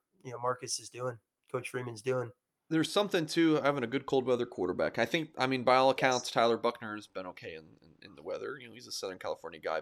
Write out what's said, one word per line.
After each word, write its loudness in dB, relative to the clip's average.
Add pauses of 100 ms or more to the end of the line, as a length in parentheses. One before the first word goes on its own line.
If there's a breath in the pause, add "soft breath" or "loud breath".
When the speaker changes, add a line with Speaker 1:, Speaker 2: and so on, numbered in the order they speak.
(220)
Speaker 1:
you -14
know, -12
Marcus -4
is -16
doing, -6 (320)
Coach -6
Freeman's -8
doing. -2 (400)
Speaker 2:
There's 2
something 2
to 4
having 2
a -6
good -4
cold 2
weather 2
quarterback. -2
I 4
think, -2
I 2
mean, 0
by 6
all 8
Speaker 1:
Yes. 6
Speaker 2:
accounts, 2
Tyler 4
Buckner -2
has -12
been -10
okay -12
in, -16 (180)
in, -20
in -20
the -18
weather. -8
You -18
know, -20
he's -18
a -14
Southern -6
California -8
guy, -2